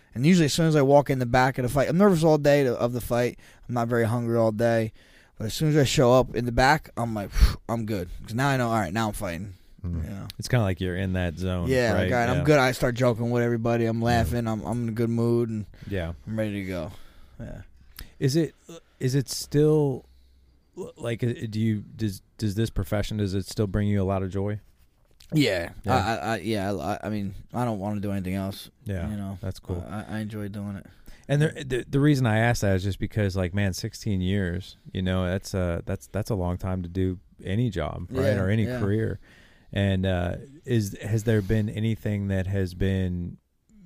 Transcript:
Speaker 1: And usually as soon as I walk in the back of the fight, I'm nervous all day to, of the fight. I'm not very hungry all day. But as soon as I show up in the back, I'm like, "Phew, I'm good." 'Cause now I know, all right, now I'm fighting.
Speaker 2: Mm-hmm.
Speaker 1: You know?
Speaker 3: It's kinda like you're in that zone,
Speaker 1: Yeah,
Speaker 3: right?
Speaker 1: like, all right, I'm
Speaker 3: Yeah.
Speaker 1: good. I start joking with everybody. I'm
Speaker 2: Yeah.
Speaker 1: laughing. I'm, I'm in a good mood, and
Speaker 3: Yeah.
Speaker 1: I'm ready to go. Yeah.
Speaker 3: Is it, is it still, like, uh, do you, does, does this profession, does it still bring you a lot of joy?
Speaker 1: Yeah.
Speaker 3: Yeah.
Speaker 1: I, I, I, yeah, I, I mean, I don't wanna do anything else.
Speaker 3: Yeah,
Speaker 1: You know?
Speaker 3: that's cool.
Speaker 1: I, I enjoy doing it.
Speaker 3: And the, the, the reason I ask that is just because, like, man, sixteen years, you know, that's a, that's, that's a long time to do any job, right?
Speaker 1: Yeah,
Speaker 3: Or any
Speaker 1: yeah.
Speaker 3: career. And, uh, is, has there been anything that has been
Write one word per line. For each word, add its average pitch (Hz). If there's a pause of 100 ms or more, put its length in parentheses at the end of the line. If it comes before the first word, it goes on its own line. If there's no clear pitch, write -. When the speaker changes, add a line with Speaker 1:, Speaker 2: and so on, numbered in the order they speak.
(140)
Speaker 1:
And 120
usually 170
as -
soon 165
as 156
I 147
walk 139
in 135
the 123
back 127
of 131
the 123
fight, 135
I'm 156
nervous 185
all 156
day 143
to, 120
of 120
the 123
fight. 120 (300)
I'm 120
not 117
very 117
hungry 117
all 113
day. 113 (460)
But 107
as 107
soon 156
as 151
I 139
show 123
up 135
in 120
the 120
back, 131
I'm 117
like, 101
"Phew, - (140)
I'm 113
good." 98 (140)
'Cause 107
now 135
I 135
know, 123
all 113
right, 85
now 110
I'm 104
fighting. 95 (320)
Speaker 2:
Mm-hmm. 85
Speaker 1:
You -
know? 98 (120)
Speaker 3:
It's -
kinda 120
like 95
you're 90
in 95
that 87
zone, 90
Speaker 1:
Yeah, 123
Speaker 3:
right? 95
Speaker 1:
like, 92
all 123
right, 120
I'm 127
Speaker 3:
Yeah. 139
Speaker 1:
good. 147
I 127
start 123
joking 117
with 120
everybody. 117
I'm 113
Speaker 2:
Yeah. 113
Speaker 1:
laughing. 117
I'm, 110
I'm 117
in 113
a 110
good 113
mood, 117
and 110 (240)
Speaker 3:
Yeah. 85 (140)
Speaker 1:
I'm 110
ready 107
to 101
go. 90 (480)
Yeah. - (580)
Speaker 3:
Is 139
it, 160 (440)
is 127
it 139
still, 147 (920)
like, 117
uh, 120 (160)
do 107
you, 110 (120)
does, 107 (160)
does 104
this 113
profession, 104
does 101
it 98
still 110
bring 101
you 101
a -
lot 95
of 92
joy? 101 (720)
Speaker 1:
Yeah. 98 (140)
Speaker 3:
Yeah. 131
Speaker 1:
I, 120
I, 107 (180)
I, 110
yeah, 101
I, 87
I 95
mean, 101 (200)
I 123
don't 110
wanna 101
do 101
anything 95
else. 98 (160)
Speaker 3:
Yeah, 95
Speaker 1:
You 104
know? 98
Speaker 3:
that's 92
cool. 90
Speaker 1:
I, 104
I -
enjoy 107
doing 101
it. - (420)
Speaker 3:
And 147
the, 156
the, 123
the 139
reason 139
I 110
ask 120
that 98
is 92
just 98
because, 101
like, 92
man, 101
sixteen 104
years, 92 (160)
you 95
know, 92
that's 92
a, 87
that's, -
that's 101
a 117
long 90
time 92
to 87
do 92 (260)
any 107
job, 82
right? -
Speaker 1:
Yeah, 98
Speaker 3:
Or 92
any 110
Speaker 1:
yeah. 123
Speaker 3:
career. 101 (540)
And, 95
uh, 90 (300)
is, 110
has 107
there 110
been 107
anything 107
that 95
has 95
been 92 (480)